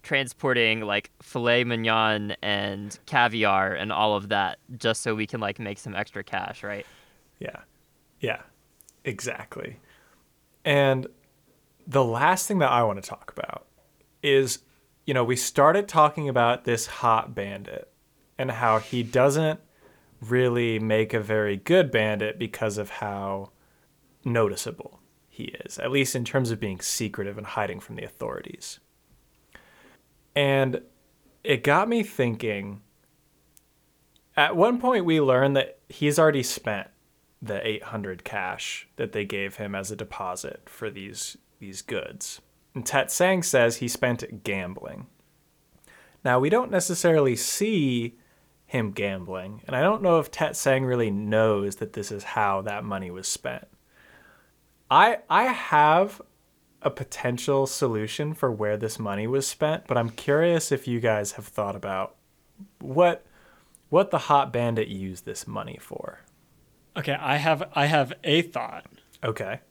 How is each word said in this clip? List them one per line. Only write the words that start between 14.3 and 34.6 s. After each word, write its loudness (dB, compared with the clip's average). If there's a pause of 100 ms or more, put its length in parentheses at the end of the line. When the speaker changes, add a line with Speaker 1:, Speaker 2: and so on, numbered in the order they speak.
Speaker 2:
you -2
know, 2
we 2
started 4
talking 4
about 2
this 0
hot 2
bandit -10 (480)
and -4
how 2
he -2
doesn't 2 (600)
really 2
make 2
a 2
very 0
good 4
bandit 0
because -4
of -6
how -6 (760)
noticeable -2 (280)
he -14 (200)
is, -14
at -4
least 0
in -2
terms 0
of -4
being -4
secretive -6
and -14
hiding -6
from -14
the -10
authorities. -12 (1600)
And 2 (640)
it 0
got 4
me 2
thinking, -4 (1500)
at 4
one 4